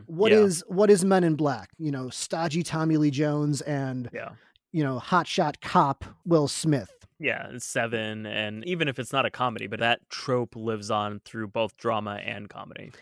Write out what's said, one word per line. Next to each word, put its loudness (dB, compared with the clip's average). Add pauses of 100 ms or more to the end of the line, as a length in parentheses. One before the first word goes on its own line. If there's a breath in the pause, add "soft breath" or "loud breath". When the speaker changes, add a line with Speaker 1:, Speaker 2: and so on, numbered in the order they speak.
Speaker 1:
What 4
Speaker 2:
Yeah. 10
Speaker 1:
is, 4
what 4
is 8
Men 6
in 4
Black? 0 (100)
You -4
know, -6
stodgy -4
Tommy 0
Lee 4
Jones 0
and, -4
Speaker 2:
Yeah. -10 (420 soft breath)
Speaker 1:
you 0
know, -2
hotshot 0
cop 2 (220)
Will 4
Smith. -2 (300)
Speaker 2:
Yeah, -4
Seven, -4
and -6
even -2
if -4
it's -10
not 2
a -4
comedy, -4
but -8
that 2 (100)
trope -4
lives -4
on -2
through -10
both -4
drama -4
and -10
comedy. -18 (120)